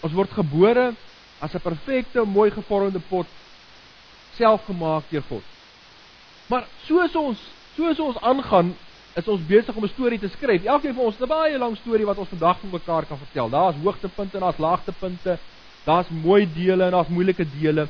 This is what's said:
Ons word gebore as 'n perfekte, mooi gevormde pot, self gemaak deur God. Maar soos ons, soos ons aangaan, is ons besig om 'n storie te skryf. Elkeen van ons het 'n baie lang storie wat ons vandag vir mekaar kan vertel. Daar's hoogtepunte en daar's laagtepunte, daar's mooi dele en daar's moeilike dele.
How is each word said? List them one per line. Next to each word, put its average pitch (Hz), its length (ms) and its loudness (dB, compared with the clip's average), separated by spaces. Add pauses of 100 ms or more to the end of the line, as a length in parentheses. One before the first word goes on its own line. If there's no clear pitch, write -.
Ons 160 120 -4
word 196 200 0
gebore 214 560 4 (480)
as 151 140 -10
'n 180 60 -4
perfekte, 247 680 -2
mooi 208 260 4
gevormde 196 480 -2 (100)
pot, 180 180 -2 (1080)
self 220 300 4
gemaak 160 440 -2
deur 147 200 -4
God. 110 140 -8 (1040)
Maar 240 200 -4 (180)
soos 339 300 2
ons, 294 240 -2 (360)
soos 320 240 0
ons 269 220 -2
aangaan, 226 520 2 (420)
is 175 120 -6
ons 185 200 -2
besig 214 280 4
om 220 80 -4
'n 196 120 -4
storie 240 240 0
te 202 80 -6
skryf. 196 380 0
Elkeen 277 300 0
van 254 100 0
ons 208 100 -2
het 240 80 -6
'n 254 40 -4
baie 311 300 0
lang 233 200 -4
storie 220 280 -2
wat 196 120 -2
ons 190 120 -8
vandag 170 300 0
vir 202 100 -12
mekaar 165 360 -4
kan 147 120 -12
vertel. 131 320 -6
Daar's 160 340 2
hoogtepunte 196 540 -4
en 190 60 -4
daar's 175 140 0
laagtepunte, 180 800 -4 (460)
daar's 170 260 2
mooi 175 440 4
dele 185 300 2
en 180 80 2
daar's 180 160 2
moeilike 180 380 0 (140)
dele. 151 300 2